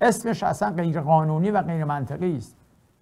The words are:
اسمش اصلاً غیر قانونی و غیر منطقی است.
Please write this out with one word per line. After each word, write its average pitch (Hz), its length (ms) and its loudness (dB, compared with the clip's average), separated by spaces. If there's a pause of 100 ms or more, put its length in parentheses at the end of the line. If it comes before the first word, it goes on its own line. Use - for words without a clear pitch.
اسمش 233 420 2
اصلاً 196 280 0
غیر 165 300 -2
قانونی 156 500 2
و 202 100 2
غیر 160 240 -4
منطقی 147 520 -4
است. - 180 -12 (460)